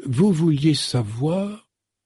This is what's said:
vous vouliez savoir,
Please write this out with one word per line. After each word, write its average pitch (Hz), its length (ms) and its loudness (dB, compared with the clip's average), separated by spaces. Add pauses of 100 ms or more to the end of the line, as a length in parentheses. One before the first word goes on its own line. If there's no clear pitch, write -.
vous 156 260 2
vouliez 156 420 2
savoir, 151 960 -4 (380)